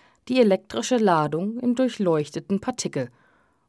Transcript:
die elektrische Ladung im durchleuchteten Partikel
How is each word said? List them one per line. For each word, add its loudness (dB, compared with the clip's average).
die 2
elektrische 2
Ladung 0
im -2
durchleuchteten -2
Partikel -6